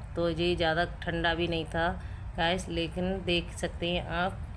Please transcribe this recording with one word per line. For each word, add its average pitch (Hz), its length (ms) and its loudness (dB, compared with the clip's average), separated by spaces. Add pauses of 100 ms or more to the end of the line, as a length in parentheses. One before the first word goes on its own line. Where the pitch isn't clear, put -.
(160)
तो 170 140 2
ये 170 260 2
ज़्यादा 165 300 4 (160)
ठंडा 170 340 2
भी 170 120 2
नहीं 165 200 0
था 165 200 2 (500)
guys, 180 320 2
लेकिन 180 540 0
देख 175 320 0
सकते 175 340 -2
हैं 175 260 0
आप 180 240 0 (180)